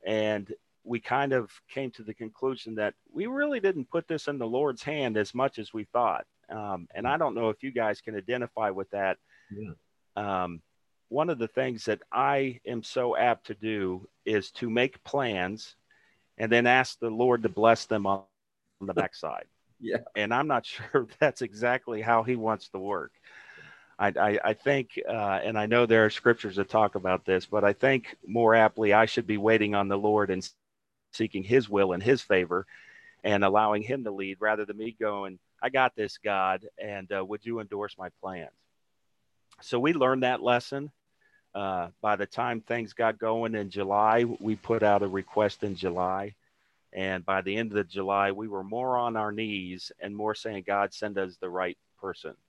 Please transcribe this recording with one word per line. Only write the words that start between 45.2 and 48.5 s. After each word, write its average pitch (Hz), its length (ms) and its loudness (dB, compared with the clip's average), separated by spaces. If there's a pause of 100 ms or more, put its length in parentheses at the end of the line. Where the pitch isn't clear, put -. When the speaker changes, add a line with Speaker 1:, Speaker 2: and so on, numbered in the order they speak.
Speaker 1:
in 101 140 -4
July. 92 580 -4 (580)
And 95 320 -4
by 95 180 0
the 95 140 -4
end 113 160 -2
of 101 40 -4
the 104 80 2
July, 98 480 0
we 107 160 -6
were 98 160 -8